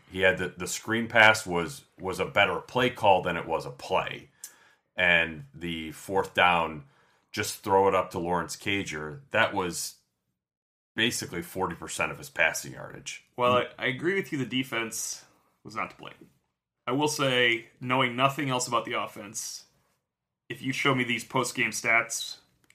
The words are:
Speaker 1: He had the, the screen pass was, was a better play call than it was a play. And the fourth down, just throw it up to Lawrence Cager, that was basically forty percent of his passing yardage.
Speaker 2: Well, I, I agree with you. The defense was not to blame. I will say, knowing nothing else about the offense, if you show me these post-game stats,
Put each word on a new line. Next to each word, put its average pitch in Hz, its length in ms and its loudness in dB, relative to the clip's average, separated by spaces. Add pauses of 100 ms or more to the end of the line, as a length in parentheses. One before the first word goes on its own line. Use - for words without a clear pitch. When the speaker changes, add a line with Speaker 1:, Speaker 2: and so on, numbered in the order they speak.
(120)
Speaker 1:
He 92 100 -4
had 92 160 6
the, 90 180 -4
the 90 120 -8
screen 113 400 -2
pass 110 380 8
was, 85 380 -2 (160)
was 90 200 -4
a 80 60 0
better 95 320 2
play 127 320 0
call 98 320 2
than 85 160 -2
it - 80 -6
was 80 200 -2
a 69 60 -10
play. - 580 -4 (680)
And 82 480 2 (100)
the 80 380 -8
fourth 95 420 -2
down, 82 520 4 (460)
just - 320 -6
throw 98 240 6
it 95 80 4
up 92 160 0
to 95 80 -4
Lawrence 85 360 -2
Cager, 80 640 -6 (120)
that 107 220 4
was 90 420 -4 (1000)
basically 110 480 -2
forty 90 320 -4
percent 82 360 -6
of 76 60 -12
his 73 120 -16
passing 76 440 -2
yardage. - 500 -14 (140)
Speaker 2:
Well, 123 200 4
I, 120 100 0 (100)
I - 100 -6
agree 135 280 -2
with - 160 -6
you. 151 80 -4
The 127 60 -2
defense 117 760 -6 (400)
was 104 120 -14
not 98 160 -6
to - 60 -20
blame. - 180 -16 (720)
I 127 60 -2
will 147 160 2
say, 123 560 2 (140)
knowing 127 360 0
nothing 139 340 2
else 123 180 0
about 123 180 0
the 120 80 -6
offense, 104 720 -8 (840)
if - 140 -12
you 131 100 -4
show 135 220 2
me 127 80 2
these 117 220 -4
post-game 120 460 -2
stats, - 680 -2 (380)